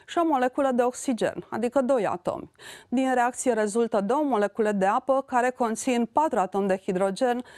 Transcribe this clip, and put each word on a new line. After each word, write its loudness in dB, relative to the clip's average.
și -6
o 2
moleculă 0
de 2
oxigen, -2
adică -2
doi 0
atomi. -6
Din 0
reacție 0
rezultă 0
două 0
molecule 0
de 0
apă 2
care 0
conțin -2
patru 0
atomi 0
de 0
hidrogen 0